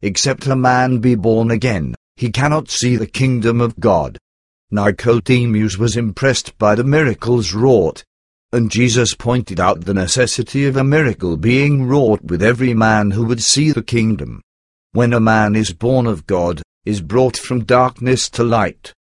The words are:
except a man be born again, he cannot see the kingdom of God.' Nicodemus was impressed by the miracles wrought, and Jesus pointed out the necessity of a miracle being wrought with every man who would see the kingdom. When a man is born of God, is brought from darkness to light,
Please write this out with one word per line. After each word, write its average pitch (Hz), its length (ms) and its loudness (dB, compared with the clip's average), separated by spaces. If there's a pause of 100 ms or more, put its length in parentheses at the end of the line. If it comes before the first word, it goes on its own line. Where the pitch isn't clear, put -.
except 127 460 -4
a 135 100 0
man 127 420 2
be 120 160 2
born 113 360 2
again, 98 440 -2 (220)
he 123 140 -4
cannot 147 400 -2
see 123 260 -2
the 110 100 -4
kingdom 120 540 0
of 117 180 -2
God.' 82 380 0 (540)
Nicodemus 107 1040 0
was 107 180 -2
impressed 117 640 -2
by 107 180 2
the 120 100 0
miracles 123 680 0
wrought, 107 500 2 (480)
and 117 200 0
Jesus 117 440 2
pointed 117 460 -4
out 90 240 0
the 98 80 -4
necessity 113 720 -2
of 135 140 0
a 135 60 2
miracle 135 520 0
being 131 480 2
wrought 123 380 2
with 87 200 -4
every 120 300 2
man 110 380 2
who 107 140 -2
would 113 180 -2
see 151 300 2
the 120 100 -2
kingdom. 107 580 -2 (520)
When 120 200 2
a 120 80 2
man 110 340 4
is 107 200 -2
born 123 320 -2
of 95 200 -6
God, 87 360 -2 (220)
is 104 180 -4
brought 120 340 0
from 123 280 -4
darkness 127 680 0
to - 120 -4
light, 113 520 -2 (160)